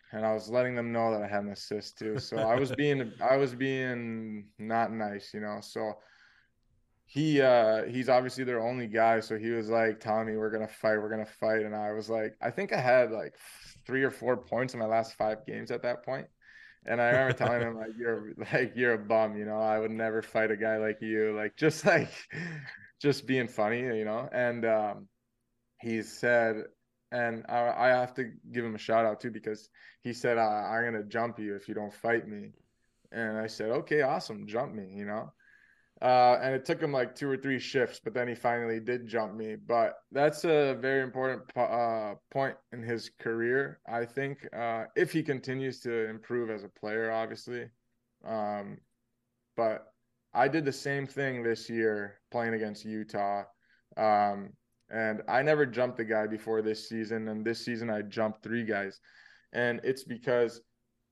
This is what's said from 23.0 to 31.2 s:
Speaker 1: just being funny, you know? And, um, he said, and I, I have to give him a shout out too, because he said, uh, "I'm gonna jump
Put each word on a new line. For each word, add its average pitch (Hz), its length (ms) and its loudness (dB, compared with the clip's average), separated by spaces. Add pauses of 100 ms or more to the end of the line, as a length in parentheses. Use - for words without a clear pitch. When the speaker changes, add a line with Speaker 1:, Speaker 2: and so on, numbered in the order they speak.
Speaker 1:
just 143 260 2
being 127 220 2
funny, 113 320 0
you 113 240 -2
know? 113 280 -4
And, 120 320 0
um, 104 440 0 (720)
he 113 220 -2
said, 113 640 2 (480)
and 117 360 -2
I, 120 380 2
I - 20 8
have 123 260 4
to 123 180 -6 (200)
give 120 120 -4
him 113 120 -4
a - 20 -12
shout 113 260 4
out 107 160 0
too, 123 120 -6
because 107 360 -8 (340)
he 123 100 -6
said, 117 260 2
uh, 113 40 4
"I'm 107 420 0
gonna 113 200 -2
jump 113 340 -4